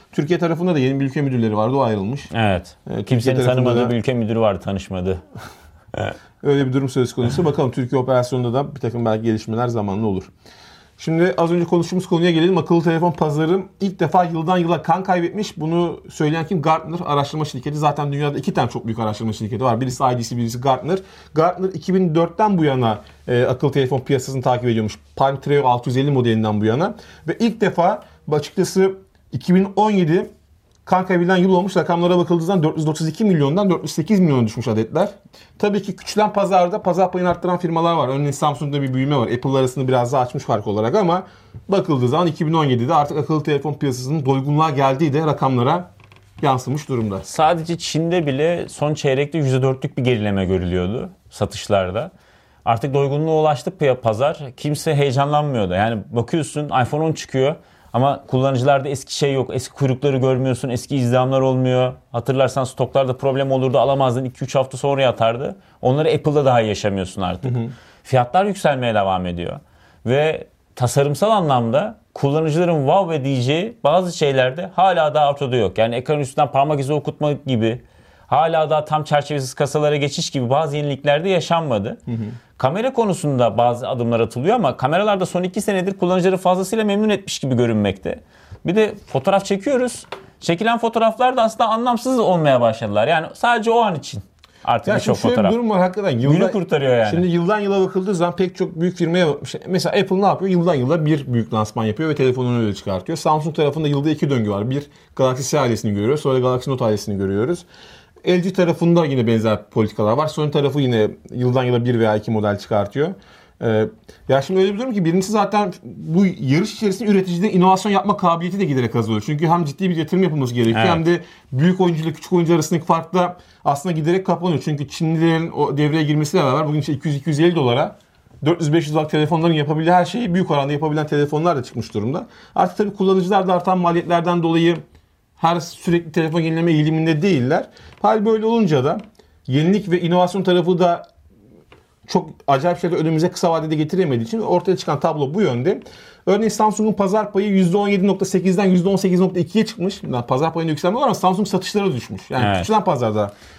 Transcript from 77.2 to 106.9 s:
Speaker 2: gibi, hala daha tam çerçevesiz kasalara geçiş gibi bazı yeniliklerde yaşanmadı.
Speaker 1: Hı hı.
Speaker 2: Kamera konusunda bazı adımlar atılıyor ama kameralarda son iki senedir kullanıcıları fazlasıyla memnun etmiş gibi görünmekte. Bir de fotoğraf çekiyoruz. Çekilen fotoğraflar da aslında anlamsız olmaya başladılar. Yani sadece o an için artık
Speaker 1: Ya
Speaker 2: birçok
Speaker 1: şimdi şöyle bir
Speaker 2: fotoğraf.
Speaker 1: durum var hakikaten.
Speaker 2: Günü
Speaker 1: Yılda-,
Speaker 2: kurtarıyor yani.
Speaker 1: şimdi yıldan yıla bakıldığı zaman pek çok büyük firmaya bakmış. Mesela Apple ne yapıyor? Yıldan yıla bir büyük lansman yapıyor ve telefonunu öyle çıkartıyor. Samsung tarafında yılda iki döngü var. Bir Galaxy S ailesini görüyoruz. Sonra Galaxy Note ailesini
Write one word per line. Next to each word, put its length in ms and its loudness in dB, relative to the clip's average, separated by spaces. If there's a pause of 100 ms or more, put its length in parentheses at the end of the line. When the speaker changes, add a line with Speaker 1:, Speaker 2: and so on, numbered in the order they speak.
Speaker 2:
gibi, 500 -2 (460)
hala 420 2
daha 160 0
tam 180 -2
çerçevesiz 500 -2
kasalara 420 0
geçiş 340 -4
gibi 200 -2
bazı 280 0
yeniliklerde 520 -2
yaşanmadı. 760 0
Speaker 1:
Hı 60 -6
hı. 40 -2 (420)
Speaker 2:
Kamera 360 0
konusunda 640 0
bazı 320 0
adımlar 300 0
atılıyor 360 0
ama 220 0
kameralarda 480 0
son 180 -4
iki 180 -4
senedir 360 -2
kullanıcıları 400 2
fazlasıyla 480 0
memnun 240 0
etmiş 300 -4
gibi 160 -2
görünmekte. 640 0 (460)
Bir 100 -2
de 200 2 (120)
fotoğraf 380 0
çekiyoruz. 600 -2 (340)
Çekilen 380 0
fotoğraflar 600 0
da 60 2
aslında 260 0
anlamsız 500 0
olmaya 420 4
başladılar. 460 0
Yani 260 0
sadece 380 0
o 80 4
an 160 0
için 260 -10 (420)
artık 240 0
Speaker 1:
Ya 80 2
Speaker 2:
birçok 220 0
Speaker 1:
şimdi 0 -
şöyle 140 0
bir 40 2
Speaker 2:
fotoğraf. 180 4
Speaker 1:
durum 160 0
var 100 2
hakikaten. 400 0
Speaker 2:
Günü 140 4
Speaker 1:
Yılda-, 180 2
Speaker 2:
kurtarıyor 460 0
yani. 120 2
Speaker 1:
şimdi 180 0
yıldan 320 0
yıla 220 0
bakıldığı 340 -2
zaman 200 0
pek 200 -2
çok 260 -4
büyük 160 -2
firmaya 300 2
bakmış. 280 -4 (120)
Mesela 340 0
Apple 200 0
ne 40 2
yapıyor? 260 0
Yıldan 240 2
yıla 300 0
bir 280 0
büyük 200 -2
lansman 320 -2
yapıyor 240 -2
ve 60 -2
telefonunu 440 0
öyle 140 0
çıkartıyor. 440 -6
Samsung 380 0
tarafında 320 0
yılda 220 0
iki 200 0
döngü 220 0
var. 180 -2
Bir 180 -4 (280)
Galaxy 280 0
S 160 0
ailesini 340 0
görüyoruz. 280 0
Sonra 180 2
Galaxy 320 0
Note 140 -2
ailesini 320 -2